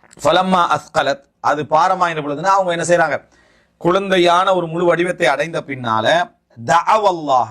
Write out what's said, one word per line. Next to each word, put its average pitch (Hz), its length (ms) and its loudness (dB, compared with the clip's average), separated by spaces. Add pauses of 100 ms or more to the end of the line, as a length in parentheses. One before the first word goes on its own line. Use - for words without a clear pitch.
(220)
"ஃபலம்மா 180 480 2
அஸ்கலத்", 143 520 -4 (180)
அது 147 220 -2
பாரமாயின 170 600 0
பொழுதுனா, 143 240 -6
அவங்க 185 380 0
என்ன - 0 -
செய்றாங்க? 160 380 0 (540)
குழந்தையான 185 800 2
ஒரு 175 120 0
முழு 165 180 -4
வடிவத்தை 175 420 0
அடைந்த 156 340 -2
பின்னால, 127 720 -2 (340)
தஅவல்லாஹ், 165 840 2